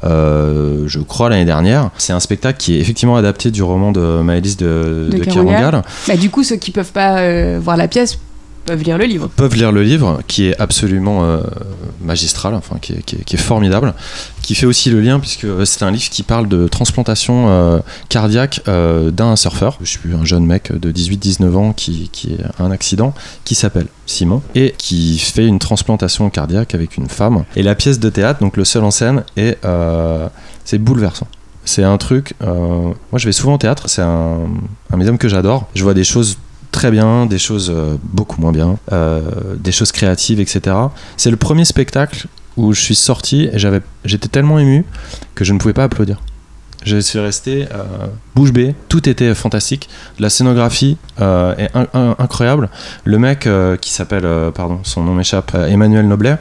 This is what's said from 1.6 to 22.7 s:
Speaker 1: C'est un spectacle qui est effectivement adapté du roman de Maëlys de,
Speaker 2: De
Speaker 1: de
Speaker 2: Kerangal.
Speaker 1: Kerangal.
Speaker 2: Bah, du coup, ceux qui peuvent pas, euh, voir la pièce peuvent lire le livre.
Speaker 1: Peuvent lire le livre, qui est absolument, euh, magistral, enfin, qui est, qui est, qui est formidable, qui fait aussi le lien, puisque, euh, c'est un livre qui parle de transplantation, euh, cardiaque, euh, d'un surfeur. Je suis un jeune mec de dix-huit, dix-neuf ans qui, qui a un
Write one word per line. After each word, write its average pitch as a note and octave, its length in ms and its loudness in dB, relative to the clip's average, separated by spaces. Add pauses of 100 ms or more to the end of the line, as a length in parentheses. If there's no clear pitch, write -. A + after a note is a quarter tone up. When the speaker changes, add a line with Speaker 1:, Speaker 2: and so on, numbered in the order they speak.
Speaker 1:
C'est - 140 -2
un F2+ 80 0
spectacle B2+ 380 -2
qui - 180 0
est D2 40 2
effectivement A#2 360 2
adapté G#2 340 2
du G#2 120 -2
roman F#2+ 300 2
de E2+ 300 2
Maëlys F2 340 0
de, D#2+ 540 0
Speaker 2:
De - 80 0
Speaker 1:
de F2 60 0
Speaker 2:
Kerangal. F#2+ 320 4
Speaker 1:
Kerangal. D3 260 2 (260)
Speaker 2:
Bah, G3+ 80 2
du F#3 140 2
coup, C#4 140 0
ceux A#3 120 -2
qui F#3 140 -8
peuvent F#3+ 220 -4
pas, G3 260 2
euh, F3 440 0
voir E3+ 140 0
la E3+ 120 2
pièce A#3+ 300 0 (480)
peuvent E3 160 -4
lire E3 160 0
le G#3+ 60 2
livre. F#3 320 -2
Speaker 1:
Peuvent C3+ 180 2
lire A2+ 180 4
le G#2 100 4
livre, G#2+ 440 2
qui G2 200 0
est F2+ 140 0
absolument, F#2+ 600 0
euh, E2 160 2 (680)
magistral, E2+ 500 -2
enfin, F2+ 260 -6
qui - 140 -8
est, E2 80 -8
qui - 140 -10
est, E2+ 80 -8
qui - 120 -4
est - 20 0
formidable, G#2 560 2 (480)
qui - 120 -4
fait C3+ 120 2
aussi B2 240 2
le A2+ 100 4
lien, C3 200 4
puisque, - 240 -8
euh, G2 200 -2
c'est - 200 -2
un F#2+ 60 0
livre A2+ 200 -2
qui - 120 -6
parle A2+ 260 -2
de F2 200 2
transplantation, B2 800 0
euh, F2 300 4 (300)
cardiaque, A2+ 600 0
euh, E2 420 2
d'un A2 260 2
surfeur. - 460 0
Je E2 80 -6
suis E2+ 240 -4
un D#2+ 100 0
jeune E2+ 200 2
mec E2+ 280 0
de E2 180 -2
dix-huit, F2 280 -2
dix-neuf F#2 380 0
ans G#2+ 160 2
qui, E2 400 -4
qui - 240 -8 (220)
a F#2 60 -2
un F#2 60 0